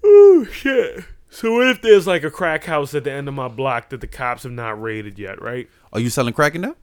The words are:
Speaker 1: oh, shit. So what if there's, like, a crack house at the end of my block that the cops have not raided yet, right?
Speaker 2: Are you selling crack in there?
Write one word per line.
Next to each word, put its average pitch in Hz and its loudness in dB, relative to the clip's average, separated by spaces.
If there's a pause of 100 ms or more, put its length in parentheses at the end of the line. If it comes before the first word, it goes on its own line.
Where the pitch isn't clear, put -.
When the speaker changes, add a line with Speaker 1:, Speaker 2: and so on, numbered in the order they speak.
Speaker 1:
oh, 403 8
shit. 240 -4 (240)
So - -4
what 240 2
if 247 -2
there's, 208 6
like, 180 -2
a 151 -6
crack 160 -6
house 147 -6
at 147 -4
the 139 -6
end 139 -10
of 139 -10
my 127 -8
block 120 -6
that 127 -14
the - -14
cops 123 -10
have 127 -12
not 113 -10
raided 107 -10
yet, 98 -16
right? 123 -12 (240)
Speaker 2:
Are 107 -6
you 120 -2
selling 120 -4
crack 147 -2
in 170 -8
there? 254 -10